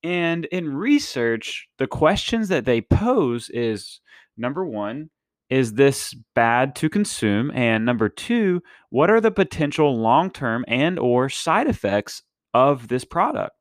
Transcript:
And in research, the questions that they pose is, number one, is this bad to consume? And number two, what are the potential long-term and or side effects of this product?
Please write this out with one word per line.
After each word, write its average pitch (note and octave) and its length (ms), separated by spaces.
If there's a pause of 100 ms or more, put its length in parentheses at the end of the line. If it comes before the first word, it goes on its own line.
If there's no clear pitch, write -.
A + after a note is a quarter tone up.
And E3+ 440
in E3 280
research, C#3 920 (100)
the C3+ 80
questions G3 600
that D3 160
they A#2 160
pose D#3+ 680
is, A2+ 500 (360)
number C#3 300
one, A#2 440 (400)
is B2+ 240
this C#3 400 (200)
bad B2 420
to D#3 120
consume? B2+ 680
And A2+ 300
number A2+ 240
two, F#3+ 540 (260)
what D3+ 220
are A3+ 100
the A3 100
potential D3 720
long-term B2+ 640
and D3+ 320
or B2 300
side G3+ 400
effects - 540 (320)
of B2+ 340
this B2 160
product? A#3+ 560